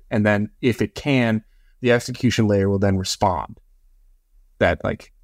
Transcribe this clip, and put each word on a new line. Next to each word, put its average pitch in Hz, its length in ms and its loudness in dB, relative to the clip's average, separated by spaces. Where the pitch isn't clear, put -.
And 107 140 0
then 104 260 0
if 120 180 0
it 107 140 -2
can, 120 500 0
the 120 120 2
execution 120 560 0
layer 101 220 2
will 98 80 0
then 98 180 0
respond 92 640 -4
that, 87 240 2
like, - 300 -6